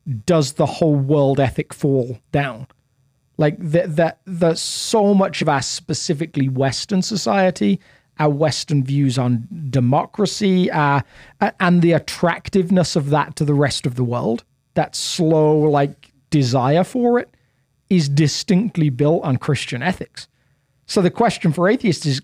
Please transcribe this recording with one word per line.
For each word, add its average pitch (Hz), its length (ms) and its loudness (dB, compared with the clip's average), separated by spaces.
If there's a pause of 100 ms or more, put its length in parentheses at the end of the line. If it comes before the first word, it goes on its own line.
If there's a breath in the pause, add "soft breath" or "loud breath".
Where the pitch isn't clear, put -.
(240)
does 156 300 2
the 160 100 0
whole 151 300 0
world 139 440 2
ethic 139 360 -2
fall 131 440 -2 (140)
down? 135 340 -4 (720)
Like, 156 220 0
that, 170 380 -2
that, 165 300 0
that 170 320 0
so - 540 0
much 190 300 2
of 151 80 0
our 139 100 2
specifically 143 880 -4
Western 135 540 -2
society, 196 760 0 (400 soft breath)
our 151 120 2
Western 143 520 -2
views 135 360 0
on 123 280 0 (520)
democracy, 185 720 0
uh, 143 300 2 (400 loud breath)
a-, 208 200 0
and 175 220 4
the 170 100 4
attractiveness 175 1040 0
of 143 140 -2
that 147 260 0
to 160 80 -2
the 147 100 2
rest 123 320 0
of 123 100 -4
the 127 80 -2
world, 120 400 -4 (300)
that - 220 -2
slow, 156 640 2
like, 143 540 0 (180)
desire 135 540 2
for 240 340 0
it, - 160 -6 (560)
is 165 180 2
distinctly 156 840 0
built 143 340 0
on 135 120 0
Christian 127 460 -4
ethics. - 460 -8 (580)
So - 160 0
the 175 80 2
question 196 420 0
for 175 160 0
atheists 202 380 0
is, 139 180 -2